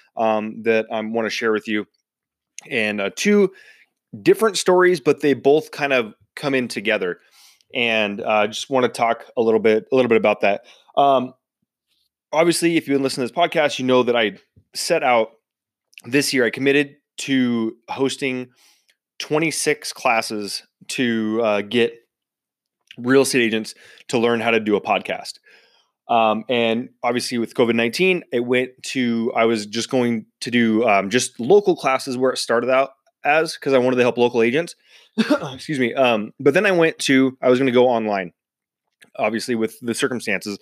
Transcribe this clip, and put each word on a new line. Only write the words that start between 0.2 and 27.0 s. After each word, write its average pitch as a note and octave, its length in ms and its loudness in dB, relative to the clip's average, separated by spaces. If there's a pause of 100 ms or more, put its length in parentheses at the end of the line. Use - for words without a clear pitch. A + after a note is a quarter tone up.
that A2 280 0
I A2+ 120 -6
wanna A2 260 -4
share A2+ 240 -2
with G#2+ 160 -4
you. G#2+ 180 -4 (840)
And, G#2+ 280 -2
uh, G2 160 -4
two G#3 380 2 (720)
different G3 340 2
stories, F3+ 440 2
but C#3+ 200 0
they C#3+ 140 2
both C#3+ 380 2
kind C#3 200 -4
of A#2 220 -2 (220)
come C#3 180 -4
in B2 140 -2
together. G2+ 520 -4 (540)
And, A2 480 -2
uh, G#2+ 240 0
just - 240 -10
wanna B2+ 180 2
talk A#2 380 -2 (100)
a B2 60 2
little A2 180 2
bit, A2 320 2
a - 20 4
little B2+ 140 4
bit A2+ 80 6
about G#2 240 2
that. G2+ 240 0 (320)
Um, C3+ 380 2 (1000)
obviously, E3+ 460 2
if - 100 -2
you've C#3 60 2
been C3+ 80 2
listening C3 260 -2
to - 60 -16
this - 40 -4
podcast, E3 400 0
you C3 60 -6
know B2+ 180 4
that A#2+ 140 0
I G#2+ 220 0 (360)
set E3 280 -2
out A#2+ 280 2 (760)
this C#3 300 0
year, B2 100 2
I A2 60 0
committed C#3 460 0 (220)
to A#2+ 560 -2 (140)
hosting B2+ 600 -6 (680)
twenty-six - 760 -2
classes A2 680 -4 (240)
to, A2+ 540 -2
uh, G#2 200 0
get A#2 320 0 (1040)
real B2+ 240 4
estate B2+ 180 0
agents A2 340 -2 (340)
to B2+ 100 -2
learn A#2+ 200 2
how A2+ 120 -2
to A2+ 100 2
do G#2+ 160 2
a G2 60 -2
podcast. - 560 -6 (680)
Um, A2+ 420 2
and A#2 400 0 (120)